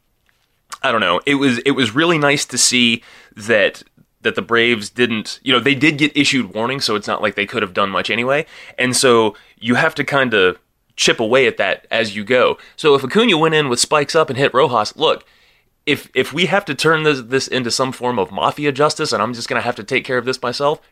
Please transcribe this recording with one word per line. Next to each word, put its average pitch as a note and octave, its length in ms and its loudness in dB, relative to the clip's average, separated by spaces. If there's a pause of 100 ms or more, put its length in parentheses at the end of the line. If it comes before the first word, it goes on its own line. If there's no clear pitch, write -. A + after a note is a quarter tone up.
(840)
I C3+ 80 0
don't A2+ 120 0
know. F2+ 240 2
It C#3+ 80 2
was, C3+ 240 0
it C#3 140 0
was A#2+ 220 0
really E3 240 0
nice C#3+ 280 0
to - 120 -10
see A#2 440 2 (340)
that, G#2 460 0 (400)
that A2 140 -2
the A2+ 60 -2
Braves A#2 460 0
didn't, A2 540 -4
you C3 100 0
know, B2 80 2
they C#3 140 2
did C#3+ 240 2
get D3 180 -2
issued B2 380 0
warning, A#2+ 260 -4
so A#2 140 -2
it's G#2 120 -4
not A2 140 -4
like G#2 140 -2
they G2+ 100 -2
could B2 160 -6
have F#2+ 140 -4
done G2+ 160 0
much F#2+ 180 -2
anyway. B2+ 380 -2 (320)
And B2+ 180 0
so A2+ 400 4 (220)
you A#2 160 -2
have D#3 220 0
to D3 80 -2
kinda A2+ 520 2 (400)
chip - 240 0
away A#2+ 260 4
at A2 120 -2
that F#2+ 320 -2
as A2 260 -2
you G#2+ 80 -8
go. A#2+ 320 2 (200)
So D3 180 4
if C3 100 0
Acuna G3+ 320 2
went D#3+ 180 2
in D3+ 140 2
with A#2+ 100 -2
spikes D3 360 0
up D#3+ 160 2
and B2 80 -6
hit C#3 160 2
Rojas, B2 420 2
look, D3 300 -2 (580)
if, - 300 -4
if B2+ 180 0
we E3+ 140 -2
have F#3+ 180 0
to D3 100 -6
turn D#3 280 2
this, D3+ 180 0
this B2+ 280 -2
into A#2+ 220 -2
some C3 220 -2
form B2 260 -4
of F#2+ 140 -2
mafia C3+ 400 -2
justice D3 400 -2
and G#2 100 0
I'm A#2+ 120 -4
just A#2 120 -10
gonna A#2+ 140 -2
have A#2+ 160 -4
to A2 80 -12
take A#2 220 -4
care C3 100 -2
of A#2+ 80 -2
this B2+ 160 -4
myself, C#3+ 400 -4 (120)